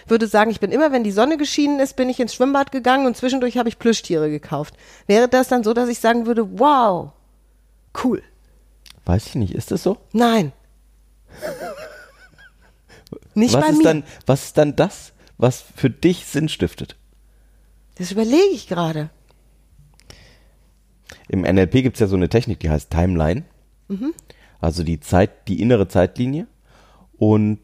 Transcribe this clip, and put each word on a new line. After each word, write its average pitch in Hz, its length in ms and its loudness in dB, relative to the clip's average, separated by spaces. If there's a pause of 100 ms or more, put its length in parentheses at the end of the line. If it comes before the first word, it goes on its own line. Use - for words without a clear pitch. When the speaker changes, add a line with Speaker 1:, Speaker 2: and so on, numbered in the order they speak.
Speaker 1:
würde 226 180 2
sagen, 214 240 2
ich 202 100 -6
bin 196 120 -4
immer, 294 200 2
wenn 247 120 0
die 208 80 -2
Sonne 254 260 2
geschienen 285 420 -2
ist, 269 160 -2
bin 254 140 -2
ich 254 100 -6
ins 233 140 -2
Schwimmbad 277 380 0
gegangen 262 340 0
und 240 100 0
zwischendurch 247 440 -2
hab 233 80 0
ich 226 100 -6
Plüschtiere 165 540 0
gekauft. 147 420 -8 (320)
Wäre 226 220 4
das 247 220 2
dann 247 140 0
so, 214 100 0
dass 240 140 0
ich 240 120 -6
sagen 233 260 0
würde, 214 340 -2
wow, 226 520 2 (920)
cool? 247 200 -2 (840)
Speaker 2:
Weiß 90 220 0
ich - 80 -12
nicht, 110 180 -2
ist - 160 -8
das - 140 -4
so? 185 140 -2 (160)
Speaker 1:
Nein. 220 380 0 (2750)
Nicht 214 180 4
Speaker 2:
Was 131 80 4
Speaker 1:
bei 302 80 2
Speaker 2:
ist 302 80 2
Speaker 1:
mir. 311 60 6
Speaker 2:
dann, 156 200 2 (220)
was 135 200 0
ist - 120 -4
dann 147 180 2
das, - 380 -4 (240)
was - 260 0 (120)
für 131 160 0
dich 175 340 0
Sinn 156 240 -4
stiftet? - 460 -6 (1000)
Speaker 1:
Das 180 160 -10
überlege 240 420 2
ich - 140 -10
gerade. 160 440 -4 (2250)
Speaker 2:
Im 92 160 -2
N 95 120 2
L 95 100 4
P 127 160 2
gibt's 120 160 -2
ja 107 80 2
so 95 80 0
eine 87 140 0
Technik, 110 300 -2
die 82 120 -2
heißt 76 180 -2
Timeline. 87 540 0 (440)
Speaker 1:
Mhm. 220 260 -6 (480)
Speaker 2:
Also 85 220 -2
die 80 160 -4
Zeit, - 480 0
die 95 140 -4
innere 107 260 2
Zeitlinie. 127 600 -2 (720)
Und 107 460 2